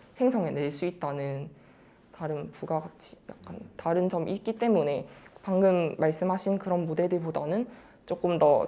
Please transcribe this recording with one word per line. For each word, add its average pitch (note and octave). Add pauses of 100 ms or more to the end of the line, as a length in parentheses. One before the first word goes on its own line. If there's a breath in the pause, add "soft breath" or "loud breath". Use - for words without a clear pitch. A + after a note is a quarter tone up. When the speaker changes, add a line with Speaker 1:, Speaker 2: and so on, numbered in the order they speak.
(140)
Speaker 1:
생성해낼 D#3
수 D3
있다는 C#3+ (600 soft breath)
다른 D#3
부가가치, - (120)
약간 -
Speaker 2:
음. -
Speaker 1:
다른 F3
점이 E3+
있기 A3
때문에 E3 (340 loud breath)
방금 F#3
말씀하신 F#3
그런 F3
모델들보다는 E3 (380 loud breath)
조금 F3+
더 D3